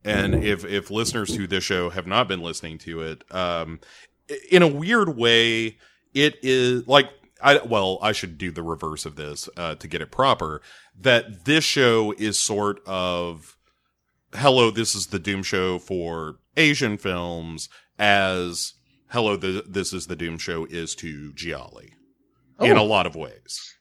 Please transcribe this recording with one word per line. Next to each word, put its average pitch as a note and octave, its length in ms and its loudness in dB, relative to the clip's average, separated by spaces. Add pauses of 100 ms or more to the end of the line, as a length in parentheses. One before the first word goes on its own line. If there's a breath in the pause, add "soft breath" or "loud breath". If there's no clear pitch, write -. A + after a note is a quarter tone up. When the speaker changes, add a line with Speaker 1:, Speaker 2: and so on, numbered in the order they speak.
Speaker 1:
And G2 400 0
if, G2 220 -2
if F#2+ 240 -4
listeners G#2+ 460 -2
to G2+ 100 -4
this F2+ 180 -2
show F2+ 280 -2
have F2 160 -8
not G#2 200 2
been F2+ 140 -4
listening D#2+ 380 -10
to E2 240 -10
it, D#2+ 280 -10
um, E2+ 480 -4 (480 loud breath)
i-, - 120 -12 (100)
in F3 140 8
a E3+ 40 6
weird E3 480 0
way, A2+ 640 4 (380 soft breath)
it D3 260 2
is, B2 460 2
like, C#3 240 4 (320)
I, C#3+ 140 8
well, G2 460 0
I G#2+ 80 2
should F2+ 260 -6
do F2+ 140 -6
the E2 100 -10
reverse D#2+ 460 -6
of D2+ 80 -14
this, D2 420 -10
uh, E2 160 -6
to - 140 -14
get D#2 140 -8
it D2+ 100 -12
proper, E2+ 500 0 (380 loud breath)
that A2+ 460 2
this D3+ 180 4
show A2+ 560 4
is G#2 180 -2
sort G2+ 480 -2
of, F2 720 -6 (760)
"Hello, B2+ 340 6
this A2 240 -2
is G2 140 -6
the G2+ 100 -6
Doom G2 240 -4
Show" F#2 380 -2
for E2 560 -6 (200)
Asian C#3 440 0
films, E2+ 680 -6 (300 soft breath)
as F#2+ 760 0 (360)
"Hello, G#2+ 280 0
th-, F#2+ 300 -4
this F#2+ 240 -4
is F2+ 140 -8
the F2 100 -8
Doom E2 220 -8
Show" D#2+ 320 -6
is E2 280 -8
to D2 360 -14
Gialli. D2 600 -12 (680)
In G#3+ 180 6
Speaker 2:
Oh. G#2+ 60 6
Speaker 1:
a - 20 4
lot G2+ 220 2
of D#2 80 -8
ways. - 640 -14